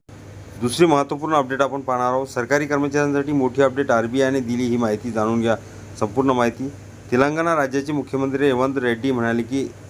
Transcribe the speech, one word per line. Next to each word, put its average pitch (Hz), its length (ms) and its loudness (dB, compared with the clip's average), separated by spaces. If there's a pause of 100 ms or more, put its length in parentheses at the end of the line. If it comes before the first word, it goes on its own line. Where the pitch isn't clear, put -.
(600)
दुसरी 123 240 2
महत्त्वपूर्ण 147 500 2
अपडेट 135 260 0
आपण 139 200 0
पाहणार 123 300 0
आहोत. 131 160 0
सरकारी 135 380 0
कर्मचाऱ्यांसाठी 143 640 0
मोठी 131 300 2
अपडेट, 135 300 2
आरबीआयने 131 480 2
दिली 120 240 -2
ही 120 140 0
माहिती. 113 340 -2
जाणून 113 300 0
घ्या 113 140 2 (440)
संपूर्ण 113 300 0
माहिती. 123 420 0 (400)
तेलंगणा 151 440 2
राज्याचे 139 380 -2
मुख्यमंत्री 135 440 -2
रेवंत 135 400 2
रेड्डी 123 340 0
म्हणाले 117 300 0
की 127 280 -4 (200)